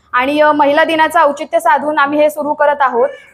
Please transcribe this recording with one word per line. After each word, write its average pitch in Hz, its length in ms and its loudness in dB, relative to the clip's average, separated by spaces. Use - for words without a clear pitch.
आणि, 262 260 -2
अ, 302 120 4
महिला 294 320 2
दिनाचं 320 360 0
औचित्य 294 400 0
साधून 302 400 0
आम्ही 294 200 0
हे 302 100 2
सुरू 302 240 -6
करत 294 260 0
आहोत. 262 300 0